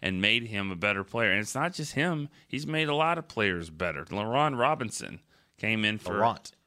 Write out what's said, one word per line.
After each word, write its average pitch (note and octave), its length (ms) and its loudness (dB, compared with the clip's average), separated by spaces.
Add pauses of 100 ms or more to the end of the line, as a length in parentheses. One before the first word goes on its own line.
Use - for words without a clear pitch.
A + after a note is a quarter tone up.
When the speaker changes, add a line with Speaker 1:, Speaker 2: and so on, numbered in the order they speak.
Speaker 1:
and F#2 200 0
made A2+ 260 4
him G2+ 220 -4
a F#2 60 -4
better G2 300 0
player. A2+ 260 2
And G2 100 4
it's G#2+ 140 -6
not E3 180 -2
just D3+ 200 -6
him. D#3 340 0 (200)
He's D3 200 -8
made D#3 220 0
a C#3+ 60 2
lot D#3+ 220 2
of D#3+ 100 -8
players F2 420 0
better. D#2 360 -4
Laron B2 540 0
Robinson B2 600 0 (380)
came G#2+ 260 2
in G#2+ 120 2
for F#2+ 180 -6
Speaker 2:
Laurent. G#2+ 360 2 (160)